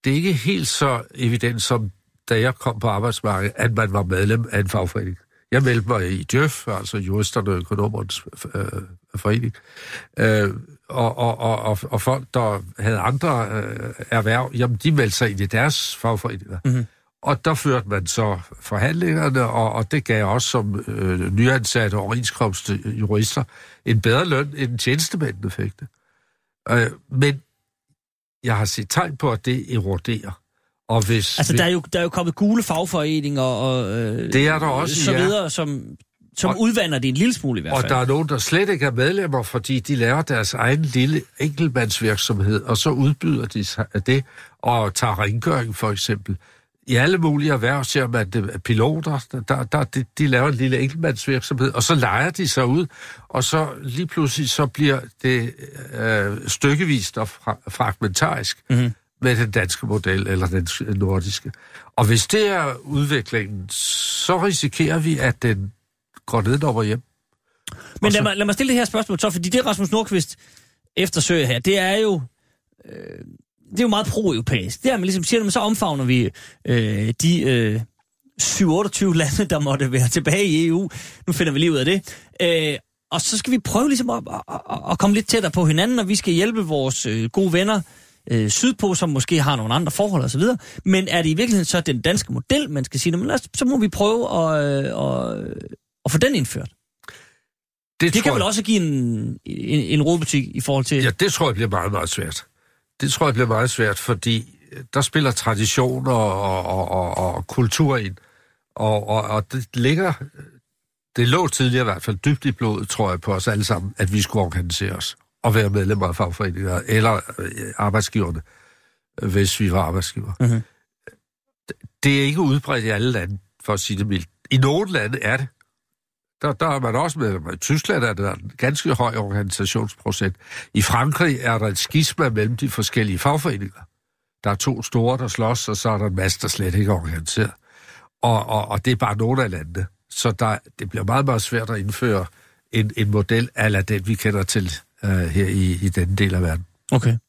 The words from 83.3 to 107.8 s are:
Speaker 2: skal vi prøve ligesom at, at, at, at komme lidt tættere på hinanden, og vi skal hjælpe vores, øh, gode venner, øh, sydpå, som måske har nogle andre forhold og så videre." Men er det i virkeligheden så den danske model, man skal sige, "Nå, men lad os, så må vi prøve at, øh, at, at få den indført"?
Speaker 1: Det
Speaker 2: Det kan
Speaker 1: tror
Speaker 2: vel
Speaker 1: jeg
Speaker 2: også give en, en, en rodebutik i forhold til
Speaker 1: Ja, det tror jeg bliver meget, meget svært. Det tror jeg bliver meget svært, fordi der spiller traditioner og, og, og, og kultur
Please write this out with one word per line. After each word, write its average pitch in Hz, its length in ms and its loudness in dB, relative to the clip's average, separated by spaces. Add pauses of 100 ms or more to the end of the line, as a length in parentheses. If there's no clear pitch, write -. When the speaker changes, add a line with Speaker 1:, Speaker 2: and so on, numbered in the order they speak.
Speaker 2:
skal 247 160 -2
vi 240 60 2
prøve 233 300 0
ligesom 254 200 2
at, 233 220 -4
at, - 100 -8 (300)
at, - 80 -6 (120)
at 170 80 2
komme 202 140 6
lidt 214 140 2
tættere 190 240 2
på 170 140 2
hinanden, 196 340 4
og 196 80 0
vi 208 80 2
skal 180 180 0
hjælpe 214 280 2
vores, 143 440 -2
øh, 113 240 -2
gode 190 240 2
venner, 196 280 2 (500)
øh, 110 180 2
sydpå, 202 460 2
som 170 140 0
måske 147 320 0
har 139 140 2
nogle 113 180 -2
andre 156 180 0
forhold 196 320 0
og 127 80 -2
så 135 60 -2
videre." 220 200 2 (280)
Men 190 220 2
er 170 140 0
det 160 80 2
i 156 40 2
virkeligheden 202 320 2
så 175 160 0
den 131 200 -2
danske 170 320 0
model, 269 360 -2
man 143 160 -4
skal - 140 -6
sige, 170 120 0
"Nå, 170 60 0
men 220 100 -2
lad 294 80 0
os, 247 60 0 (140)
så 269 100 0
må 269 120 2
vi 214 100 2
prøve 214 420 0
at, 156 360 2
øh, 139 200 0
at, 62 520 -2 (680)
at 127 60 0
få 151 60 2
den 254 180 4
indført"? 131 340 -4 (1300)
Speaker 1:
Det 170 120 2
Speaker 2:
Det 226 100 4
kan - 0 -
Speaker 1:
tror 285 100 4
Speaker 2:
vel - 60 2
Speaker 1:
jeg - 80 0
Speaker 2:
også 214 160 0
give 208 180 2
en, 156 120 2 (520)
en, 117 340 -2
en 139 220 2
rodebutik 156 420 2 (120)
i 135 60 -4
forhold 135 240 0
til 135 180 0
Speaker 1:
Ja, 123 60 2
det 175 240 0
tror 165 140 0
jeg 110 80 0
bliver 107 140 -2
meget, 95 220 0
meget 82 180 -2
svært. - 340 -6 (580)
Det 139 100 0
tror 156 160 2
jeg 135 60 2
bliver 120 140 2
meget 113 220 2
svært, 104 300 0
fordi 113 600 -2 (340)
der 143 80 0
spiller 139 300 0
traditioner 127 800 0
og, 98 540 0
og, 92 240 -2 (280)
og, 90 180 0
og 85 120 -6
kultur 131 500 2